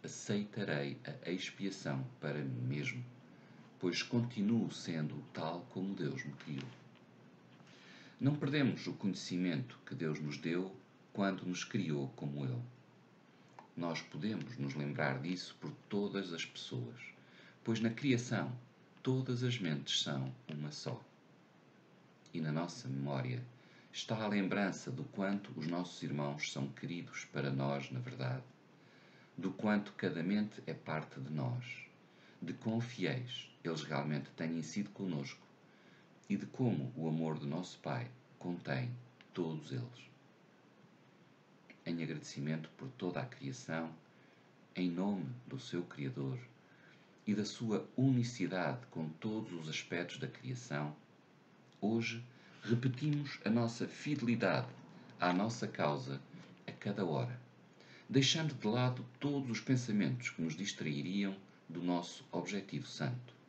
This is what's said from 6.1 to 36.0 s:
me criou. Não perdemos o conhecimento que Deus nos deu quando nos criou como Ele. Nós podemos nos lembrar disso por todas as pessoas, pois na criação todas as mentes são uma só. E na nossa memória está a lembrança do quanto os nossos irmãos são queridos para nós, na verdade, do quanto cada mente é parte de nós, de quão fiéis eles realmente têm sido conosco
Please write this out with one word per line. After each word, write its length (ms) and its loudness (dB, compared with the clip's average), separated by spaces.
me 80 -6
criou. 340 -6
Não 160 6
perdemos 500 4
o 60 -2
conhecimento 920 0
que 80 -8
Deus 260 0
nos 160 -2
deu 400 0
quando 320 2
nos 180 0
criou 500 2
como 300 -2
Ele. 180 0
Nós 280 -2
podemos 560 -2
nos 160 -2
lembrar 440 0
disso 400 -4
por 140 -6
todas 460 0
as 100 -2
pessoas, 560 -6
pois 160 2
na 80 6
criação 640 4
todas 400 2
as 160 2
mentes 440 2
são 300 0
uma 240 -4
só. 320 -4
E 60 0
na 120 2
nossa 340 -2
memória 560 0
está 320 -2
a 60 2
lembrança 640 2
do 140 -4
quanto 540 0
os 80 -2
nossos 360 -2
irmãos 500 -2
são 160 -2
queridos 640 -6
para 180 0
nós, 400 0
na 80 -2
verdade, 460 -2
do 120 0
quanto 440 2
cada 280 0
mente 440 2
é 80 -4
parte 440 -4
de 140 -4
nós, 540 -2
de 100 -4
quão 260 0
fiéis 720 -2
eles 180 0
realmente 500 0
têm 300 0
sido 280 -2
conosco 500 -2